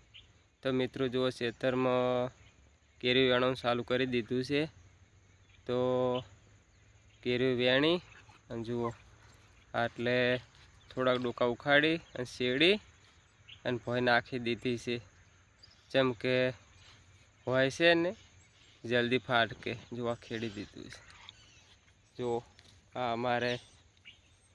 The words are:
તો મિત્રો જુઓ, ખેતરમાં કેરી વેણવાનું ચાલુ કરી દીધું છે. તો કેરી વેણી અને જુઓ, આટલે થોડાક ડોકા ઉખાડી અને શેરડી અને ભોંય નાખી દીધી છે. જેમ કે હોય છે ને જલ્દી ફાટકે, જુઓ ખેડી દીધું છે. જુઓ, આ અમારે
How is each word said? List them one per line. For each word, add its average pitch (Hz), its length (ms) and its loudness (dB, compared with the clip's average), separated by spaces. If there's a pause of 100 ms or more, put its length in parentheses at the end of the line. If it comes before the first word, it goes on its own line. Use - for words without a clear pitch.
(600)
તો 131 100 -2
મિત્રો 127 360 -2
જુઓ, 127 220 0
ખેતરમાં 123 1000 -2 (680)
કેરી 127 300 4
વેણવાનું 127 260 2
ચાલુ 120 280 -2
કરી 123 220 0
દીધું 123 380 -2
છે. 143 260 -2 (960)
તો 127 580 0 (1000)
કેરી 123 300 0
વેણી 135 480 4 (480)
અને 117 140 -8
જુઓ, 117 300 -4 (800)
આટલે 123 680 0 (500)
થોડાક 127 260 0
ડોકા 123 280 -2
ઉખાડી 147 500 2
અને 131 300 -10
શેરડી 131 480 2 (920)
અને 123 120 -2
ભોંય 120 240 -2
નાખી 120 380 0
દીધી 120 380 -2
છે. 120 240 -6 (920)
જેમ 131 220 4
કે 127 360 0 (960)
હોય 131 240 2
છે 170 240 4
ને 170 220 0 (680)
જલ્દી 120 320 2
ફાટકે, 117 600 -2 (160)
જુઓ 120 220 -4
ખેડી 117 340 -8
દીધું 101 340 -14
છે. - 160 -18 (1160)
જુઓ, 117 260 -4 (520)
આ 123 180 -4
અમારે 120 460 -2 (960)